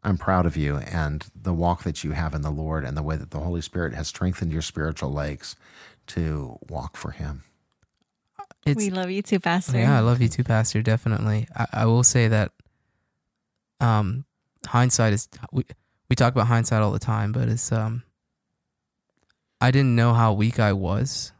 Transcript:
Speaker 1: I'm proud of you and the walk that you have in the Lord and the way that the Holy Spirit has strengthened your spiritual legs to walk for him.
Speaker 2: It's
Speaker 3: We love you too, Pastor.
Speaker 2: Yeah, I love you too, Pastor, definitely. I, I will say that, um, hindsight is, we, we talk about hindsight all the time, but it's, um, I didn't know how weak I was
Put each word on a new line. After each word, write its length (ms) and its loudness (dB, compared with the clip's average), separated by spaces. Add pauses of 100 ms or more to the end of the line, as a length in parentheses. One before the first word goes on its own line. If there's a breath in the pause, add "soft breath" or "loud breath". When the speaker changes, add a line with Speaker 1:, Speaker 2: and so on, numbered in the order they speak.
Speaker 1:
I'm 140 0
proud 280 2
of 100 0
you 220 0
and 480 -4 (100)
the 180 -4
walk 300 -2
that 220 -6
you 60 -4
have 220 -4
in 80 -4
the 100 -4
Lord 340 -4
and 100 -6
the 80 -4
way 140 -4
that 140 -10
the 80 -6
Holy 220 -4
Spirit 320 -6
has 140 -6
strengthened 460 -2
your 80 -2
spiritual 500 -4
legs 460 -6 (500 loud breath)
to 500 -4 (120)
walk 260 -10
for 160 -10
him. 320 -10 (1200)
Speaker 2:
It's 120 2
Speaker 3:
We 120 -2
love 220 -4
you 100 -4
too, 200 0
Pastor. 360 0
Speaker 2:
Yeah, 200 4
I 20 4
love 220 4
you 80 4
too, 160 -2
Pastor, 360 0
definitely. 720 0
I, 200 -4
I 140 0
will 160 4
say 260 4
that, 240 2 (1300)
um, 460 2 (420)
hindsight 460 4
is, 140 -2 (240)
we, 140 -2 (440)
we 60 4
talk 180 4
about 140 2
hindsight 340 2
all 100 2
the 80 -2
time, 320 -2
but 180 0
it's, 220 -2
um, 320 -2 (1600)
I 120 4
didn't 240 4
know 180 6
how 200 4
weak 260 0
I 140 4
was 680 -2